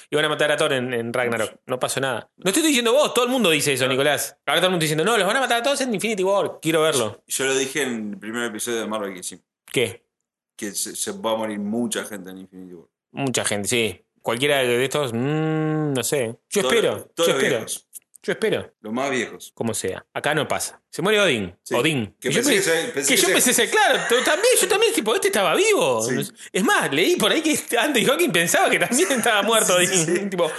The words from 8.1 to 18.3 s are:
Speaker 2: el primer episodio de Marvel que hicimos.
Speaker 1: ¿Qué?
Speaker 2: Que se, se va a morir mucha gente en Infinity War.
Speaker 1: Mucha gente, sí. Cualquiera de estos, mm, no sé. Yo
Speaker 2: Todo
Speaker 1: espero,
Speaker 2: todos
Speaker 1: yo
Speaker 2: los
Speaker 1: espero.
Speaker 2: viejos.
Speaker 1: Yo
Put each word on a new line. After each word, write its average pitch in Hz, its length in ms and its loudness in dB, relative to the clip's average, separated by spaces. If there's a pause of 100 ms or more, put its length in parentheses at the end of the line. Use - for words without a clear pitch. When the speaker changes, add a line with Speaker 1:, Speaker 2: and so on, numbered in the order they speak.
Speaker 2:
el 98 60 -12
primer 110 260 -6
episodio 117 360 -6
de 104 60 -6
Marvel 104 280 -6
que 90 60 -14
hicimos. - 240 -14 (280)
Speaker 1:
¿Qué? 113 320 -2 (520)
Speaker 2:
Que 104 140 -10
se, 92 240 -8
se - 160 -6
va 101 220 -4
a 110 40 0
morir 107 220 -4
mucha 104 460 -4
gente 98 260 -14
en 92 80 -14
Infinity 92 360 -18
War. 82 120 -20 (240)
Speaker 1:
Mucha 131 340 -4
gente, 101 240 -2
sí. 113 320 0 (220)
Cualquiera 135 400 0
de 123 220 2
estos, 135 280 -2
mm, 156 800 0
no 127 120 -2
sé. 123 340 -2 (100)
Yo 202 140 -2
Speaker 2:
Todo 208 100 2
Speaker 1:
espero, 147 440 0
Speaker 2:
todos 170 120 2
Speaker 1:
yo 175 60 2
Speaker 2:
los 131 80 0
Speaker 1:
espero. 127 160 0
Speaker 2:
viejos. - 300 -10 (380)
Speaker 1:
Yo 196 60 -2